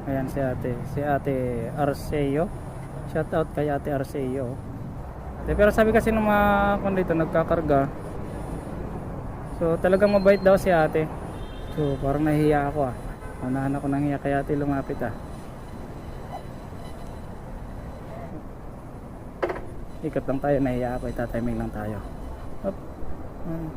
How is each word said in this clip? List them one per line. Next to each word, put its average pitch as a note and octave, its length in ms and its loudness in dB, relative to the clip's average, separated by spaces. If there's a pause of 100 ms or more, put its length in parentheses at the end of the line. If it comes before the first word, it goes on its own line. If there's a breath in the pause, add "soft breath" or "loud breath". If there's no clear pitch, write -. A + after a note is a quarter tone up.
Ayan C3+ 240 0
si - 140 -4
ate. B2+ 340 0 (160)
Si C#3+ 80 -2
ate C3 680 0 (100)
Arceo. C#3+ 720 0 (600)
Shout D#3 180 0
out D#3+ 240 2
kay D3 160 0
ate C#3+ 220 -2
Arceo. C3 580 -2 (920)
Ate, D#3 120 0
pero G#3 160 8
sabi A3 240 6
kasi A3 160 6
ng A3 140 4
mga G#3 160 6 (420)
kung G3 140 2
dito F3 180 2
nagkakarga, D#3+ 720 4 (1800)
so, E3 160 4
talagang F#3+ 320 6
mabait G3 320 8
daw F#3+ 160 8
si F#3 160 6
ate. D#3+ 320 4 (720)
So, C#3+ 240 2
parang C#3+ 240 2
nahiya D3+ 400 4
ako, C#3+ 240 0
ah. A#2+ 40 -6 (520)
Unahan C3+ 320 0
ako C#3 80 -4
ng C#3 240 2
hiya C#3+ 80 0
kay C#3 160 0
ate C#3+ 240 0
lumapit, C#3 440 -2
ah. A2 120 -2 (4000)
Ikot C#3+ 240 -2
lang C3+ 160 0
tayo, C#3+ 160 4
nahiya B2 400 0
ako, B2 80 -6
itatiming A#2 480 -2
lang A2+ 160 -4
tayo. G#2+ 240 -4 (720)
Hop. - 80 -4 (720)
Hmm. E3 300 -4